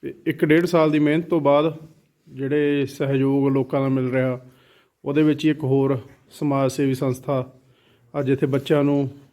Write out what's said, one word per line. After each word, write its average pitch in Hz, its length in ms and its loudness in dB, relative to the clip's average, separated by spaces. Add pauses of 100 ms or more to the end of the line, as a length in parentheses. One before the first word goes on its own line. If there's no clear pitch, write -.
ਤੇ 135 120 -12 (120)
ਇੱਕ 160 200 -2
ਡੇਢ 165 200 4
ਸਾਲ 165 260 2
ਦੀ 151 80 2
ਮਿਹਨਤ 151 300 0
ਤੋਂ 170 120 0
ਬਾਅਦ 147 320 2 (540)
ਜਿਹੜੇ 143 580 -2
ਸਹਿਯੋਗ 139 680 0
ਲੋਕਾਂ 135 280 0
ਦਾ 135 80 0
ਮਿਲ 131 220 0
ਰਿਹਾ, 127 280 -2 (680)
ਉਹਦੇ 143 180 0
ਵਿੱਚ 151 220 0
ਹੀ 156 40 4
ਇੱਕ 147 140 -4
ਹੋਰ 135 360 0 (320)
ਸਮਾਜ 139 400 -2
ਸੇਵੀ 135 240 -2
ਸੰਸਥਾ 131 580 -4 (640)
ਅੱਜ 131 100 -2
ਇੱਥੇ 139 160 0
ਬੱਚਿਆਂ 139 380 0
ਨੂੰ 143 260 0 (240)